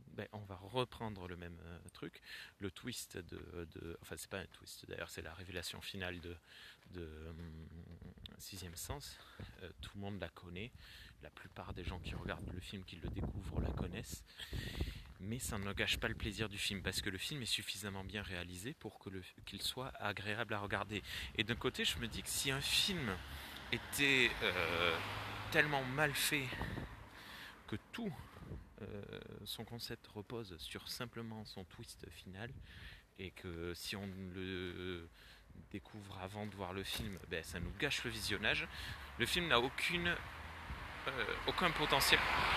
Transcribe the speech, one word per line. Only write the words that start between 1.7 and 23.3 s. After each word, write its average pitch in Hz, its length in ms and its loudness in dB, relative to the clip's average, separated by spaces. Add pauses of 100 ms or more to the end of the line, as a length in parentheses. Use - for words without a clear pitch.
truc. - 260 -8 (380)
Le 101 120 0
twist - 460 -6
de, 85 580 -6
de, 85 280 -6
enfin, - 160 -6
c'est - 100 -8
pas 98 120 -2
un 82 60 -4
twist - 400 -14
d'ailleurs, - 220 -4
c'est - 140 -6
la 80 100 -6
révélation 90 480 -4
finale 90 400 -2
de, 85 160 -6 (540)
de, 80 400 -6
hum, 82 360 -8 (720)
Sixième 90 400 -8
Sens. - 420 -6 (440)
Euh, 85 80 -6 (100)
tout - 140 -8
le 101 80 -4
monde 101 180 -2
la 87 80 -2
connaît. 90 440 -8 (500)
La - 80 -10
plupart - 420 -10
des 92 120 -4
gens 90 160 -2
qui - 140 -4
regardent 87 380 -2
le 90 80 -4
film, 92 240 -6
qui - 120 -12
le 78 120 -4
découvrent, 95 540 0
la - 80 4
connaissent. - 520 -2 (1000)
Mais 110 180 -2
ça - 180 0
ne 98 160 0
gâche 101 240 6
pas 120 120 4
le 110 60 2
plaisir 107 360 0
du 101 80 -6
film, 98 240 2
parce 92 180 2
que - 80 2
le 92 80 0
film 143 240 -2
est 110 60 -2
suffisamment 98 580 0
bien 98 180 -2
réalisé 90 520 -4
pour - 240 -8
que - 100 -8
le, 95 140 -4 (240)
qu'il - 160 -4
soit 127 360 -2
agréable 104 540 0
à 107 60 2
regarder. 101 440 0 (360)
Et 110 60 8
d'un 113 100 2
côté, 131 320 2
je - 120 2
me 117 100 0
dis - 140 -4
que - 60 -6
si - 220 2
un 135 100 4
film 135 560 6 (560)